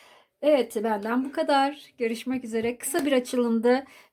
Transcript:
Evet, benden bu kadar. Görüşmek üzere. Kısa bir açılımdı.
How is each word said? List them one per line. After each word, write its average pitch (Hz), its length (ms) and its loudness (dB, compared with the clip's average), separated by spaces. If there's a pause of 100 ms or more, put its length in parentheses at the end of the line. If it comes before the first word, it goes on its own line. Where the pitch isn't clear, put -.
(420)
Evet, 247 420 2
benden 220 420 -2
bu 285 60 -8
kadar. 294 680 0
Görüşmek 247 460 -4
üzere. 226 340 -4
Kısa - 280 -2
bir 285 60 2
açılımdı. 247 720 2 (300)